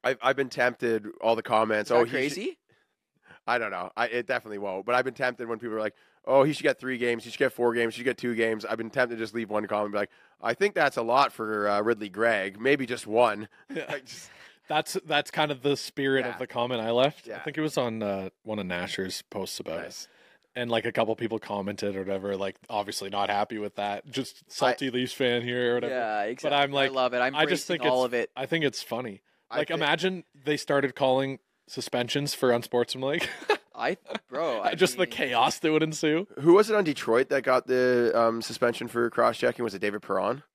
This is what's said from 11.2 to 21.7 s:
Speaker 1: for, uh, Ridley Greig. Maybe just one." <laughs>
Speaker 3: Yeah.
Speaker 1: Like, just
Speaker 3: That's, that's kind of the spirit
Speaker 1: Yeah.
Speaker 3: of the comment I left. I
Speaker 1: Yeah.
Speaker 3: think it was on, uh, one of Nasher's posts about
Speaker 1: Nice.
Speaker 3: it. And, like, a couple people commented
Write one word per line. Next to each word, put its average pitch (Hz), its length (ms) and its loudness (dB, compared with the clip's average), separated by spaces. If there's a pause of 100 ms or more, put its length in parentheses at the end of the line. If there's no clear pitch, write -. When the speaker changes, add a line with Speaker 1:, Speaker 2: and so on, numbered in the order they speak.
Speaker 1:
for, 107 340 -2
uh, 104 140 2
Ridley 107 280 0
Greig. 101 500 0
Maybe 135 260 2
just 117 220 -8
one." 107 400 2 (120)
<laughs> - 140 -20
Speaker 3:
Yeah. 160 160 -8
Speaker 1:
Like, 135 160 -8
just - 240 -18 (400)
Speaker 3:
That's, 156 360 -2
that's 147 240 0
kind 151 220 0
of 127 100 -8
the 143 140 2
spirit 135 500 -2
Speaker 1:
Yeah. 120 80 -4
Speaker 3:
of 87 60 -12
the 127 80 -6
comment 123 320 -2
I 113 120 -2
left. 127 360 2
I 113 40 -14
Speaker 1:
Yeah. 87 120 -12
Speaker 3:
think 147 140 -8
it 156 40 -2
was 156 160 -2
on, 113 240 -2
uh, 98 280 -4 (140)
one 107 160 -6
of 95 60 -6
Nasher's 90 580 -6
posts - 360 -10
about 95 240 -8
Speaker 1:
Nice. - 220 -14
Speaker 3:
it. - 40 -20 (520)
And, 120 100 -4
like, 113 140 0
a 120 80 -2
couple 113 240 2
people 113 200 -4
commented 101 600 -6